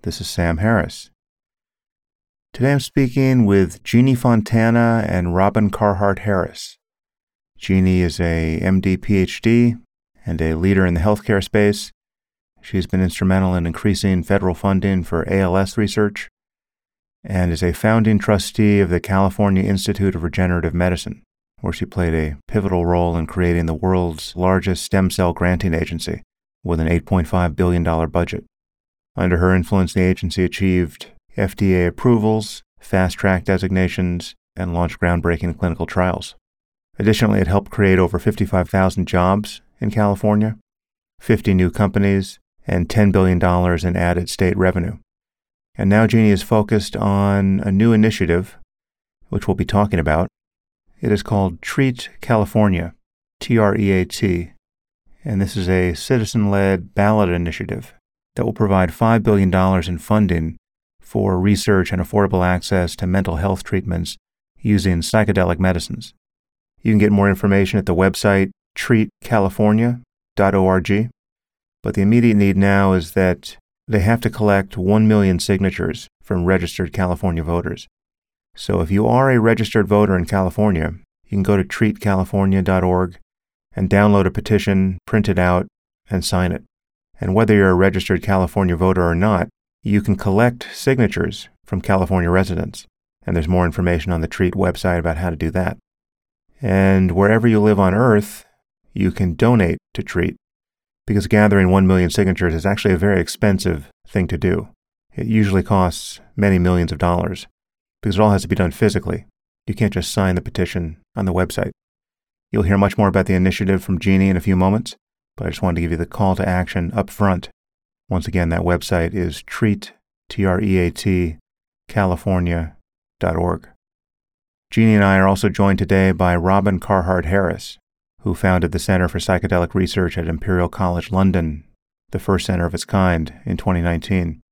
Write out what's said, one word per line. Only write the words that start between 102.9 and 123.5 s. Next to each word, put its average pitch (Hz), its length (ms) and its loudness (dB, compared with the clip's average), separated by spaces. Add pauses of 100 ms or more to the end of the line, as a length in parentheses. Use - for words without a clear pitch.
a 82 40 -2
very 95 220 2
expensive 92 720 -2 (180)
thing 92 200 -2
to 87 100 -4
do. 90 320 -2 (440)
It - 120 -8
usually 101 360 2
costs - 580 -2 (140)
many 101 240 2
millions 87 320 2
of 92 80 -8
dollars, 87 480 -2 (560)
because 95 140 -2
it 101 40 0
all 107 100 6
has 95 120 2
to - 60 -12
be 87 80 0
done 90 160 0
physically. - 540 -2 (420)
You 101 60 -4
can't 101 200 -2
just 92 160 -4
sign 95 240 0
the 90 60 0
petition 85 560 -6 (180)
on 101 120 -4
the 87 80 -2
website. 92 360 -2 (800)
You'll 107 120 0
hear 95 160 2
much 98 180 2
more 101 120 2
about 95 180 0
the 95 80 0
initiative 92 500 0
from 90 140 -4
Jeannie 95 320 2
in 90 80 2
a - 20 -2
few 95 160 0
moments, 95 400 0 (400)
but 87 100 -8
I 85 40 -4
just - 100 -10
wanted 90 140 -2
to 82 80 -2
give 85 80 -4
you 82 80 -4
the 85 80 -4
call 95 280 0
to - 140 -2
action 90 460 -2
up 101 160 -4
front. 98 400 -2 (580)
Once 87 180 -4
again, 90 220 0
that 85 140 -2
website 85 500 -2
is 87 300 -6
treat, - 500 -4 (380)
T 98 160 -2
R 92 120 0
E 95 200 0
A 87 120 0
T, 87 460 -2 (520)
california 87 840 -2 (460)
dot 85 160 -2
org. 87 320 -4 (1000)